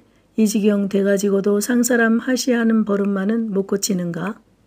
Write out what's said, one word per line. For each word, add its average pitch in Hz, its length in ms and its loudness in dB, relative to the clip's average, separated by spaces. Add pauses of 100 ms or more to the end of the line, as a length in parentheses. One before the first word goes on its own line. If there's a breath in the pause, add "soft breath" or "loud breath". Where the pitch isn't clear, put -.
(360 soft breath)
이 220 100 4
지경 202 420 0
돼가지고도 196 720 0
상사람 233 600 2
하시하는 233 640 0
버릇만은 202 680 -2
못 196 140 -2
고치는가? 180 760 -4 (260)